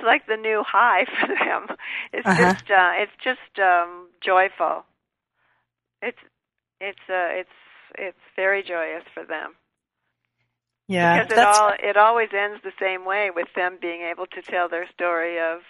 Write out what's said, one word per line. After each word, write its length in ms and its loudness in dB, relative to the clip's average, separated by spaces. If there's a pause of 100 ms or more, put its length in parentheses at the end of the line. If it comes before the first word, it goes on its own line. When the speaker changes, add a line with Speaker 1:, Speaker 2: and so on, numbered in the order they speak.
Speaker 1:
like 220 2
the 100 -2
new 300 -2
high 460 2
<laughs> 80 -6
for 80 0
them. 480 -4 (360)
It's 140 -6
Speaker 2:
Uh-huh. 280 4
Speaker 1:
just, 160 -10
uh, 260 6
it's 160 -4 (100)
just, 360 -6
um, 500 2 (140)
joyful. 640 0 (1200)
It's, 160 -10 (600)
it's, 180 -12 (100)
uh, 320 -2
it's, 80 -14 (500)
it's 200 -12 (180)
very 260 0
joyous 420 -6 (100)
for 100 -12
them. 300 -10 (1300)
Speaker 2:
Yeah, 360 4
Speaker 1:
Because 100 -4
it 40 2
Speaker 2:
that's 220 6
Speaker 1:
all, 200 4
it 180 -2
always 400 4
ends 280 -4
the 160 -12
same 240 -4
way 300 -2
with 200 -4
them 260 -4
being 220 -8
able 240 -8
to 160 -16
tell 260 -2
their 240 -6
story 460 -4
of, 320 -4